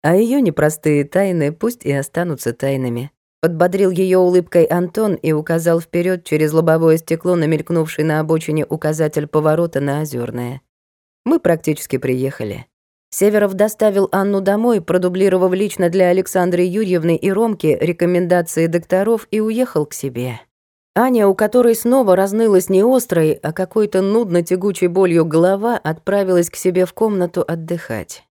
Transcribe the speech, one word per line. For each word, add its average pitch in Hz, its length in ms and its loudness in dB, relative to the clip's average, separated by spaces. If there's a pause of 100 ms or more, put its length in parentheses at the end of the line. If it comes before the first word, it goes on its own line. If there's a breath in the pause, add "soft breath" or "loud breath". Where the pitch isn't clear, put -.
А 165 140 2
ее 233 240 2
непростые 151 640 0
тайны 175 460 -2
пусть 233 340 -6
и 143 60 -2
останутся 139 600 -4
тайнами. 131 600 -4 (320)
Подбодрил 180 480 0
ее 185 300 2
улыбкой 180 420 4
Антон 175 520 0
и 160 180 -2
указал 165 480 0
вперед 175 420 -2
через 151 300 0
лобовое 160 420 4
стекло 165 400 -2
на 165 80 0
мелькнувший 160 640 -2
на 156 160 0
обочине 156 440 -2
указатель 156 640 -2
поворота 156 540 0
на 143 180 -2
Озерное. 123 640 -8 (640)
"Мы 320 160 0
практически 156 560 -2
приехали". 127 680 -6 (420)
Северов 208 460 0
доставил 202 580 0
Анну 196 260 0
домой, 208 400 0
продублировав 185 720 0
лично 185 380 -2
для 180 180 2
Александры 180 540 0
Юрьевны 180 560 0
и 190 160 -2
Ромки 202 480 0
рекомендации 175 840 0
докторов, 185 640 -2
и 214 120 -2
уехал 220 440 -2
к - 80 -18
себе. 123 460 -8 (560)
Аня, 233 320 4
у 190 80 4
которой 233 400 2
снова 240 400 2
разнылась 196 540 2
не 190 120 4
острой, 214 520 2
а - 180 -6
какой-то 190 500 -2
нудно-тягучей 185 840 0
болью 175 380 2
голова, 190 520 0
отправилась 180 720 -2
к - 60 -18
себе 185 300 0
в - 80 -16
комнату 185 520 -2
отдыхать. 165 800 -10 (100)